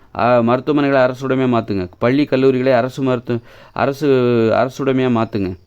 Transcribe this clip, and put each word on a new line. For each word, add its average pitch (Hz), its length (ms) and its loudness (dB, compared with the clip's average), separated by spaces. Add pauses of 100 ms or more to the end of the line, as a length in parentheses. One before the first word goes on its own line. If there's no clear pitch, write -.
(180)
அ, 120 240 2
மருத்துவமனைகளை 139 600 0
அரசுடைமையா 131 460 -2
மாத்துங்க. 107 500 -2
பள்ளி, 135 260 0
கல்லூரிகளை 131 480 2
அரசு 127 320 0
மருத்துவ-, 123 380 -2 (320)
அரசு, 135 340 -2 (460)
அரசுடைமையா 131 560 0
மாத்துங்க. 110 460 -2 (120)